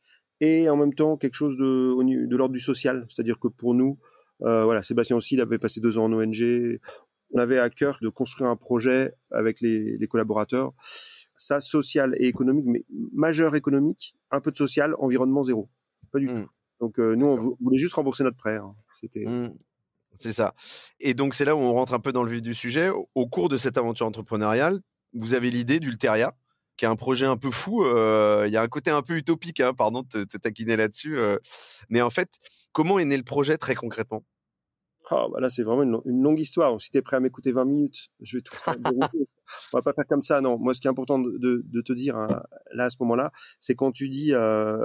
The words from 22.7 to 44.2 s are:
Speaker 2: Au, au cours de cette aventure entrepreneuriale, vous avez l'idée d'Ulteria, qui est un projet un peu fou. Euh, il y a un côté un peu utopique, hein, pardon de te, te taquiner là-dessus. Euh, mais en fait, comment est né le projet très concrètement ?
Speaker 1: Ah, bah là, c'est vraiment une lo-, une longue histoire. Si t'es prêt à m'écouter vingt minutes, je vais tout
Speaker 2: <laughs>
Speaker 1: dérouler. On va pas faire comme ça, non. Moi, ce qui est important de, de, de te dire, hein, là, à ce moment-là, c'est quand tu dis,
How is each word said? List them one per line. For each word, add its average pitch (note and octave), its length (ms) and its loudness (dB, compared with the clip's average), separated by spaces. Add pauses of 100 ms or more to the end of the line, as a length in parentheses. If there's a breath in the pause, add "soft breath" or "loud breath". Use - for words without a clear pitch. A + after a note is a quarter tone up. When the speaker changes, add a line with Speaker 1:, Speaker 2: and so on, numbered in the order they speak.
Speaker 2:
Au, - 260 -4
au B2+ 100 2
cours F3 220 0
de C#3 80 0
cette B2+ 220 0
aventure A#2 280 0
entrepreneuriale, A2 760 0 (320)
vous A2+ 200 -4
avez B2 160 2
l'idée A#2+ 300 0
d'Ulteria, A#2 560 0 (400)
qui - 80 -8
est A2+ 60 4
un A2+ 80 0
projet C3 280 0
un C3 120 2
peu C3 140 -4
fou. G3 340 0
Euh, G#2+ 600 4
il G#2 40 -2
y A2 60 2
a A2 40 2
un A#2 60 0
côté D3 240 -4
un D3 100 2
peu E3+ 140 -4
utopique, E3 460 -2
hein, C3 120 4
pardon A#2+ 280 0
de C3 80 -10
te, G#2 160 -4
te G#2 120 -12
taquiner A2+ 380 -2
là-dessus. A2 420 -2
Euh, G#2 200 2 (500 loud breath)
mais A#2 140 2
en A#2+ 80 2
fait, - 220 -4 (420 loud breath)
comment F3+ 260 2
est E3+ 60 2
né C#3 100 0
le C3 80 -2
projet C#3+ 340 0
très C3 180 -2
concrètement ? A2 500 -8 (880)
Speaker 1:
Ah, - 200 2
bah - 80 -6
là, B2+ 100 -2
c'est B2 140 -4
vraiment A#2+ 200 0
une B2+ 80 2
lo-, A2+ 140 -2
une B2+ 160 0
longue D3+ 180 4
histoire. D3 400 0
Si - 120 -14
t'es C3+ 100 2
prêt C3+ 140 -4
à B2+ 40 2
m'écouter B2+ 320 -2
vingt B2+ 140 2
minutes, C#3+ 440 -2 (120)
je A#2 160 -10
vais A#2+ 60 -8
tout - 100 -20
Speaker 2:
<laughs> C#3+ 260 -6
Speaker 1:
dérouler. C#3 480 -2 (460 loud breath)
On B2+ 40 0
va B2+ 40 0
pas C#3+ 120 0
faire C#3+ 140 -2
comme C#3+ 140 0
ça, D3 180 2
non. B2 200 0
Moi, B2+ 160 0
ce B2+ 60 -12
qui - 40 -2
est C3+ 60 2
important C3 260 0
de, B2 220 -2
de, B2 260 0
de A#2 160 -6
te B2+ 120 -2
dire, B2 220 -4
hein, G#2+ 280 -4 (300)
là, B2 120 -2
à B2 60 0
ce - 80 -12
moment-là, B2 320 0 (280 loud breath)
c'est - 140 0
quand C3 180 0
tu C3+ 160 -6
dis, C#3+ 260 0